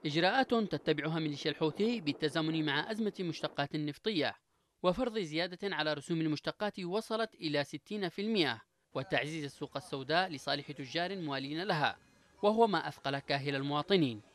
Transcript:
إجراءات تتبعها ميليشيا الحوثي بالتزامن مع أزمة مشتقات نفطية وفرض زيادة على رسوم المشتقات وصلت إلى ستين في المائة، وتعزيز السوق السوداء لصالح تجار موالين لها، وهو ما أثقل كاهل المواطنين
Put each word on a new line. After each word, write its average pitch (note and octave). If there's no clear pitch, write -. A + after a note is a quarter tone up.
إجراءات F#3
تتبعها D#3+
ميليشيا D3+
الحوثي G3+
بالتزامن D#3
مع D3
أزمة G#3+
مشتقات D#3
نفطية D3
وفرض G#3+
زيادة F3+
على D#3
رسوم D#3+
المشتقات D#3+
وصلت A3
إلى C#3+
ستين F#3
في G3
المائة، F3
وتعزيز D3
السوق C#3
السوداء D3+
لصالح C#3+
تجار E3
موالين D3
لها، D3+
وهو A3
ما E3
أثقل C#3
كاهل C#3
المواطنين C#3+